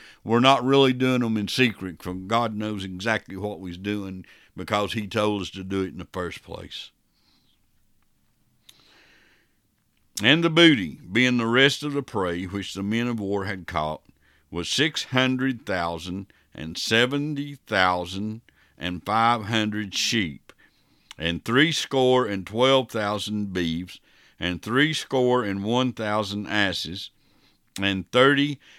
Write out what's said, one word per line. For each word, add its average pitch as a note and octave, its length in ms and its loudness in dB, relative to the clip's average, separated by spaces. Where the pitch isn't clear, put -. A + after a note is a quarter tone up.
we're A2+ 160 4
not C3 240 6
really C3+ 280 6
doing B2+ 280 2
them A2+ 160 0
in G#2 120 -2
secret, G2 540 0
for F#2 100 -6
God G#2+ 420 -2
knows G#2+ 300 -6
exactly F#2+ 520 -4
what G2 240 -6
we's F2+ 180 -10
doing F#2+ 480 -6
because G#2 360 -2
he G#2+ 140 -4
told G#2 360 0
us F2 80 -8
to F#2+ 120 -10
do F#2+ 200 -2
it F2+ 100 -4
in E2+ 60 -14
the F2+ 140 -12
first F2+ 300 -8
place. - 480 -14
"And C#3 220 6
the E3 80 4
booty, D3+ 480 6
being B2 280 2
the A#2 80 0
rest C3+ 380 4
of D3 80 -4
the C#3 100 -2
prey F#2 440 -2
which F#2+ 280 -6
the G2 80 -6
men A2+ 240 0
of A#2 140 -4
war G2 240 -2
had F#2+ 240 -8
caught, D#2 340 -2
was E2+ 180 -4
six D3+ 360 0
hundred C3 600 0
thousand F2 600 -4
and D#2+ 240 -10
seventy C#3+ 800 0
thousand F#2+ 840 0
and F2+ 300 -8
five A2+ 380 2
hundred G#2+ 500 -2
sheep." F2+ 560 -2
And E2+ 240 -4
three C#3 260 2
score B2+ 560 2
and G2 180 -4
twelve B2 460 2
thousand G#2 640 -4
beeves, F2 480 -4
and F2 200 -4
three C#3 320 0
score B2 520 0
and G2 180 -4
one A#2+ 300 0
thousand G#2 560 -4
asses, F#2+ 640 -4
and G2 300 -2
thirty C#3 480 4